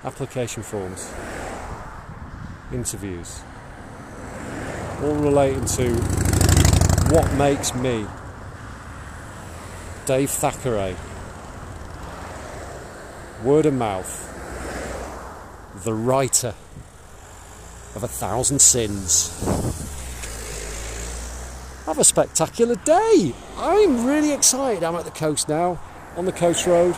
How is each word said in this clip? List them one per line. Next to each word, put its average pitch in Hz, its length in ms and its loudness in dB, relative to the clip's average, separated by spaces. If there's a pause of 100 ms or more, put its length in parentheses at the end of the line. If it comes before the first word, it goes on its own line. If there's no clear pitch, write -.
application 123 600 -6
forms, 95 500 -6 (1600)
interviews, 98 680 -6 (1600)
all 151 120 2
relating 139 500 4
to 123 280 2 (1200)
what 160 200 6
makes 143 420 4
me, 120 320 0 (2000)
Dave 135 240 4
Thackeray, 107 640 0 (2500)
word 147 240 6
of 143 80 4
mouth, 101 480 -2 (1600)
the 113 100 0
writer 123 600 2 (1400)
of 104 100 -8
A 117 40 -4
Thousand 123 520 0
Sins. 101 680 2 (2500)
Have 294 140 -4
a 220 40 6
spectacular 226 720 4
day! 330 580 6 (220)
I'm 302 500 4
really 294 260 4
excited. 262 520 2
I'm 165 120 0
at 165 100 -4
the 156 60 -10
coast 156 360 0
now, 165 320 0 (360)
on 175 100 -2
the 185 60 2
coast 175 340 2
road 175 320 6